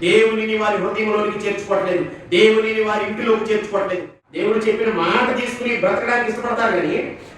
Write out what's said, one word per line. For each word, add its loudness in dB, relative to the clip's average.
దేవునిని 4
వారి 0
హృదయంలోనికి -2
చేర్చుకోవట్లేదు, -2
దేవునిని 4
వారి -2
ఇంటిలోకి 0
చేర్చుకోవట్లేదు. -2
దేవుడు 0
చెప్పిన 0
మాట 0
తీసుకుని -4
బ్రతకడానికి 0
ఇష్టపడతారు -2
కానీ, -2